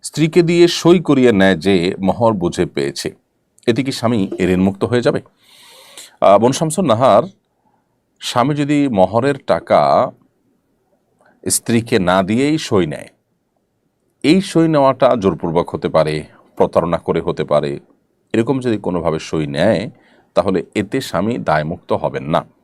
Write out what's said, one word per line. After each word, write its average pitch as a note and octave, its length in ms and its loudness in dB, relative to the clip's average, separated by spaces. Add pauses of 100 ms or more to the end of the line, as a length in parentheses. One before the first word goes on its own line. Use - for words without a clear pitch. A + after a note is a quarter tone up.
স্ত্রীকে E3 400 0
দিয়ে E3+ 260 4
সই E3+ 320 4
করিয়ে C3 320 4
নেয় F#2+ 240 4
যে F2+ 420 0
মোহর G2 340 0
বুঝে F2 340 -2
পেয়েছে, - 480 -6 (520)
এতে B2 160 0
কি C3 100 -4
স্বামী A2+ 360 -2 (120)
ঋণমুক্ত F#2 440 0
হয়ে A#2+ 180 -2
যাবে? - 180 -2 (1000)
আহ, G2+ 180 6
বোন A#2+ 140 2
শামসুন D#3+ 340 -4
নাহার, B2+ 360 4 (1000)
স্বামী C3 340 -2
যদি C#3+ 340 0
মোহরের A2+ 460 0 (120)
টাকা E2+ 640 2 (1400)
স্ত্রীকে A#2 480 -2
না F#2 240 2
দিয়েই C3+ 360 0
সই G2 280 0
নেয়, - 220 -12 (1120)
এই E3+ 180 4
সই E3 280 0
নেওয়াটা C3+ 520 2
জোরপূর্বক E2+ 540 -2
হতে E2+ 140 -6
পারে, D2+ 360 0 (320)
প্রতারণা E2+ 420 0
করে E2 220 -4
হতে D#2 240 -6
পারে। D2 340 -2 (540)
এরকম B2+ 280 -2
যদি A#2+ 180 -4
কোনোভাবে E2+ 400 -4
সই D#2 280 -6
নেয়, F2 440 -2 (440)
তাহলে F#2 300 0 (100)
এতে G#2 260 -4
স্বামী G#2 380 -6
দায়মুক্ত D#2 540 -4
হবেন C#2 320 -6
না। D2+ 200 -2 (200)